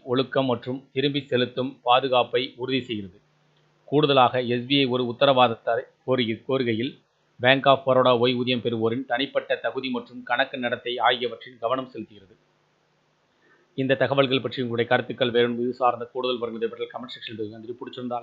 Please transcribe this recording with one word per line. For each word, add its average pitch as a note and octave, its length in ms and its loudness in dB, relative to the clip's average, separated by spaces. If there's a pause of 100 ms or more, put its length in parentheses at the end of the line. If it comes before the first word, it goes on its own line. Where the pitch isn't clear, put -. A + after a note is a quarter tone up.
(140)
ஒழுக்கம் C3+ 400 0
மற்றும் B2+ 260 -6 (180)
திரும்பி C#3 260 -2 (100)
செலுத்தும் B2+ 400 -2 (160)
பாதுகாப்பை B2 540 2 (200)
உறுதி B2+ 280 -2
செய்கிறது. G2 260 -10 (760)
கூடுதலாக C#3 500 4 (140)
எஸ் B2 120 -4
பி C#3 140 2
ஐ - 20 4 (120)
ஒரு B2+ 160 0
உத்தரவாதத்தை B2 600 4 (300)
கோருகி-, B2 320 0 (140)
கோருகையில் B2+ 420 0 (540)
Bank C3 260 6
of C3+ 140 6
பரோடா B2+ 260 4 (120)
ஓய்வூதியம் B2 420 0
பெறுவோரின் A#2 440 -2
தனிப்பட்ட C3 540 -2
தகுதி B2+ 320 -4
மற்றும் B2 340 -10
கணக்கு C3+ 360 -2
நடத்தை A#2+ 280 -4 (140)
ஆகியவற்றில் B2 560 -2
கவனம் B2+ 300 -2
செலுத்துகிறது. G2+ 420 -14 (1500)
இந்த C3+ 220 0
தகவல்கள் C3 420 2
பற்றி B2+ 180 -6
உங்களுடைய A#2 280 -2
கருத்துக்கள், B2 440 0
வேறு A#2+ 160 4 (140)
இது B2 160 -2
சார்ந்த A#2+ 320 0
கூடுதல் B2+ 260 -4
விவரங்கள் A2+ 240 -6
தேவைப்பட்டால் A#2 300 -8
கமெண்ட் A#2+ 220 -14
செக்ஷனில் A#2 240 -14
தெரிவிங்க. G#2+ 200 -10
அந்த A2 80 -18
வீடியோ A#2+ 140 -12
பிடிச்சிருந்தா B2 420 -8